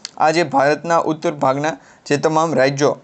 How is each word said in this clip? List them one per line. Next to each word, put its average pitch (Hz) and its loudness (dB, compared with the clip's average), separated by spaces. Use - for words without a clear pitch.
આ 156 2
જે 170 0
ભારતના 151 0
ઉત્તર 156 -2
ભાગના 147 -2
જે 143 0
તમામ 156 0
રાજ્યો 139 2